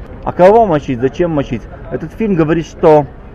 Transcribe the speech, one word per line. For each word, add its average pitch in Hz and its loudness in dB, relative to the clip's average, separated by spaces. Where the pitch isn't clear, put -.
А 127 -6
кого 208 4
мочить? 143 -2
Зачем 147 -2
мочить? 135 -4
Этот 151 -10
фильм 208 -2
говорит, 160 0
что 151 2